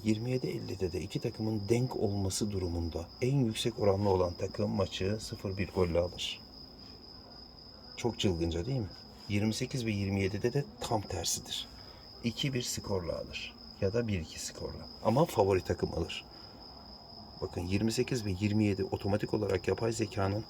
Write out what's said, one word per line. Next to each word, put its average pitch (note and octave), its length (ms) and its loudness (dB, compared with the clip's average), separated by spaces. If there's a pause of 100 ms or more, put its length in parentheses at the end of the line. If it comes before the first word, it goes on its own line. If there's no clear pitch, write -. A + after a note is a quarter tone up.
yirmi A2 280 2
yedi B2+ 160 0
ellide G2+ 440 -2
de F#2 100 -2
iki G2+ 180 -4
takımın A2 500 -2
denk B2 260 4
olması G2+ 560 0
durumunda E2+ 540 -2 (160)
en C3 160 4
yüksek A2+ 420 2
oranlı G2+ 300 6
olan F2+ 240 6
takım - 380 0
maçı G2+ 500 0
sıfır G2+ 360 -6
bir G2 160 0
golle E2+ 260 4
alır. - 420 -2 (1600)
Çok A#2 220 0
çılgınca E2+ 460 2
değil C3+ 140 0
mi? F#2+ 100 -2 (400)
Yirmi G#2 240 2
sekiz B2+ 320 -2
ve A2+ 60 0
yirmi G2 300 2
yedide G2+ 320 2
de C#3+ 120 0 (160)
tam A2 200 0
tersidir. - 640 -4 (560)
İki C3 300 0
bir B2 80 0
skorla F2+ 560 -2
alır - 380 -8 (260)
ya G2 120 4
da A#2 140 2
bir G2 120 2
iki - 260 -6
skorla. - 420 -8 (160)
Ama B2+ 220 6
favori G2 360 6
takım - 320 0
alır. - 320 -4 (1160)
Bakın F#2 200 -4
yirmi G2+ 300 2
sekiz A#2+ 340 0
ve G2 140 0
yirmi G#2 260 4
yedi G2 180 2
otomatik G#2 500 0
olarak G2 340 2
yapay A#2 240 2
zekanın G#2 580 0